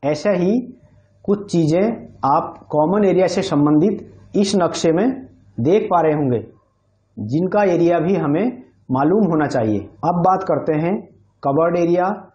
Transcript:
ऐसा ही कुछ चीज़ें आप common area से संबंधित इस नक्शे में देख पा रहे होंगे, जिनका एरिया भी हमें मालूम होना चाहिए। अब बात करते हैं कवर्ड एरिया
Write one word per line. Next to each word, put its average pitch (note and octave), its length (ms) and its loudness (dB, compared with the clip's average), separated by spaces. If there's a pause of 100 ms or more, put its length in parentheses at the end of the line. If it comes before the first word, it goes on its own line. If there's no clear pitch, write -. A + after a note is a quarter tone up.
ऐसा D#3 260 0
ही F#3+ 300 2 (640)
कुछ G3+ 280 -2
चीज़ें E3+ 580 0 (140)
आप C#3+ 300 0 (160)
common E3+ 340 2
area F3+ 220 4
से F3+ 160 -2
संबंधित D3+ 680 0 (240)
इस G3 200 0
नक्शे E3 360 0
में A3 340 -2 (340)
देख E3 240 2
पा F3 160 0
रहे D#3+ 120 2
होंगे, C3+ 280 0 (800)
जिनका E3+ 440 -2
एरिया E3+ 360 2
भी E3+ 180 0
हमें E3 460 -2 (280)
मालूम D#3 360 2
होना D#3 200 0
चाहिए। A2+ 320 -2
अब E3+ 480 -4
बात F#3 160 2
करते D#3 300 -2
हैं E3 240 -2 (460)
कवर्ड E3 340 0
एरिया F3 320 0 (260)